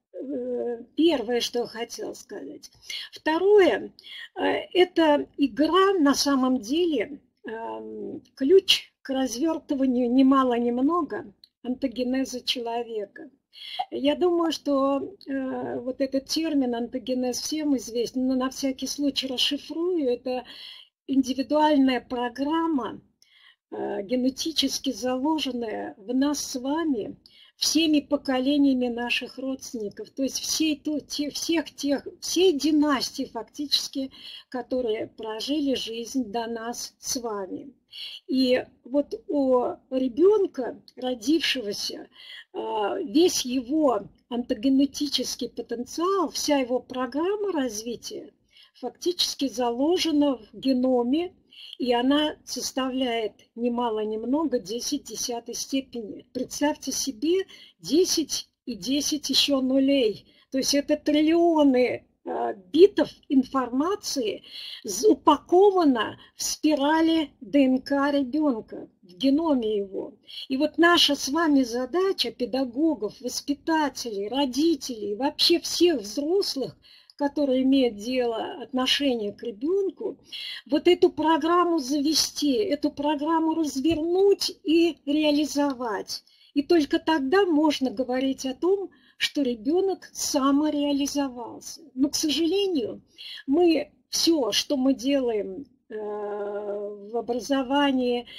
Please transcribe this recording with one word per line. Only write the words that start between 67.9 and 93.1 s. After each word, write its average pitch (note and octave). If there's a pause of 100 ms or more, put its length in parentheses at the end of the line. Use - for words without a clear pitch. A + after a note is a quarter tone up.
ребёнка, C#4+ (140)
в F3+
геноме C4+
его. G3 (340)
И C4+
вот D4+
наша E4
с -
вами D4
задача, B3+
педагогов, B3+
воспитателей, B3+
родителей, B3+
вообще D4
всех E4
взрослых, C#4 (420)
которые C#4
имеют C4
дело, A#3
отношение B3+
к -
ребёнку, D#4+ (520)
вот D4+
эту F4
программу E4
завести, C#4+
эту C#4
программу D#4
развернуть E4
и E4
реализовать. C#4+ (320)
И C#4+
только E4
тогда D#4+
можно D4
говорить C4
о C4
том, F#4+ (260)
что -
ребёнок C#4
самореализовался. C#4+ (140)
Но, C4+
к D4
сожалению, D#4 (460)